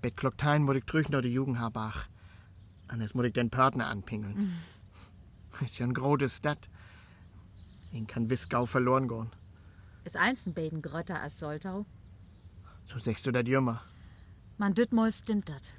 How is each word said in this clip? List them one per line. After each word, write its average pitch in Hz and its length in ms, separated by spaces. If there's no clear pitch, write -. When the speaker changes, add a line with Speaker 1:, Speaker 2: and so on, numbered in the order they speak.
Speaker 1:
Bet 123 160
Glock 131 200
tein 147 260
muss 139 120
ich 131 100
drüch 151 240
noch 139 120
die 123 120
Jugendhabach. 117 720
Anders 113 260
muss 123 120
ich 113 80
den 120 160
Partner 127 380
anpingeln. 107 500
Speaker 2:
Mhm. 196 160
Speaker 1:
Ist - 140
ja 120 60
ein 123 80
großes 135 440
Stadt. - 320
Ihn 110 160
kann 117 220
Wiskau 123 360
verloren 127 420
gehen. 113 220
Speaker 2:
Ist - 140
eins 233 280
ein 175 80
Beten 160 280
grötter 165 400
als - 180
Soltau? 185 460
Speaker 1:
So - 140
sagst 113 260
du 131 60
dat 120 160
jümmer. 127 340
Speaker 2:
Man 202 160
düt 233 180
mal 226 200
stimmt 208 380
dat, 139 300